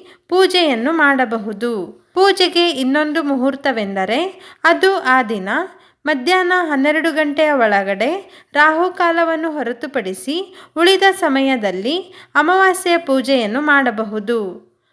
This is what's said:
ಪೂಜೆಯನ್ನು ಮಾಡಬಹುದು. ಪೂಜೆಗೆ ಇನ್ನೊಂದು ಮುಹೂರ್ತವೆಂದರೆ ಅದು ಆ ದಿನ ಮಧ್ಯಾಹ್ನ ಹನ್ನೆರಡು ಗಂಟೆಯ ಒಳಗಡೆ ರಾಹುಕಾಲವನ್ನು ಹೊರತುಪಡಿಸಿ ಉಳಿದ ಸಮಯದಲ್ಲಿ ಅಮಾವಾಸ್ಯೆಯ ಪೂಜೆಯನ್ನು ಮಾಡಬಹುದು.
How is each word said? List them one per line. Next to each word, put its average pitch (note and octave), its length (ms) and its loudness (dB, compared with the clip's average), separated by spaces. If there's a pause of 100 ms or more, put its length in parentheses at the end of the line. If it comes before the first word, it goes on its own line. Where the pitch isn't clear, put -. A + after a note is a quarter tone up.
(280)
ಪೂಜೆಯನ್ನು E4+ 640 2
ಮಾಡಬಹುದು. A#3+ 800 0 (420)
ಪೂಜೆಗೆ F#4 580 2
ಇನ್ನೊಂದು D4 520 -2
ಮುಹೂರ್ತವೆಂದರೆ B3 1000 -2 (440)
ಅದು E4+ 260 4 (160)
ಆ B3+ 160 4
ದಿನ G3+ 260 -6 (560)
ಮಧ್ಯಾಹ್ನ F4 560 0
ಹನ್ನೆರಡು D4+ 520 0
ಗಂಟೆಯ D4+ 400 0
ಒಳಗಡೆ G3+ 560 0 (440)
ರಾಹುಕಾಲವನ್ನು E4 960 0
ಹೊರತುಪಡಿಸಿ B3 840 -6 (400)
ಉಳಿದ F#4+ 380 4
ಸಮಯದಲ್ಲಿ C4+ 840 -2 (380)
ಅಮಾವಾಸ್ಯೆಯ F4+ 640 2
ಪೂಜೆಯನ್ನು C4 600 0
ಮಾಡಬಹುದು. A#3 800 0 (540)